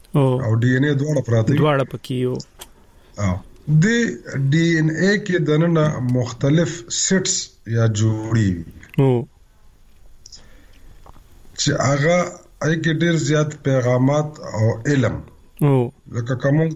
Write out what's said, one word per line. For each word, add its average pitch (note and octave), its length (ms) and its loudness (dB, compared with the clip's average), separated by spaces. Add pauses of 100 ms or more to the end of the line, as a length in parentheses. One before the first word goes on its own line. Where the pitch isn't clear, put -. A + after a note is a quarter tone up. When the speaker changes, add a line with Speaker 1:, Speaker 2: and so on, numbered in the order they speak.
(160)
Speaker 1:
او. C3 280 2
Speaker 2:
او A2 120 0
ډي A#2+ 200 2
این C3+ 80 2
اے D3 100 2
دواړه C#3 280 0
پراته A2+ 320 0
دي. C#3+ 40 2
Speaker 1:
دواړه D3 340 2
پکې - 200 -10
یو. B2+ 240 -2 (840)
Speaker 2:
او. G2+ 160 -2 (340)
د D#3 180 4 (680)
ډي E3 140 2 (100)
این D#3+ 140 2
اے E3 220 0 (140)
کې F3+ 120 -2
دننه D3+ 640 2
مختلف B2+ 880 0
سیټس - 460 -2 (320)
یا A2+ 200 0
جوړې A2 680 0
وي. E2+ 80 -8 (360)
Speaker 1:
او. B2+ 280 2 (2250)
Speaker 2:
چې - 140 -2 (100)
هغه C#3+ 360 2 (460)
هغې D#3 200 0
کې E3 80 0 (100)
ډېر E3+ 140 2 (120)
زیات D3+ 360 0
پیغامات C3+ 760 0
او A2 260 -4 (200)
علم. B2+ 300 0 (460)
Speaker 1:
او. C3+ 300 2 (200)
Speaker 2:
لکه A#2 240 -6
که C#3+ 140 -2
موږ D#3+ 260 2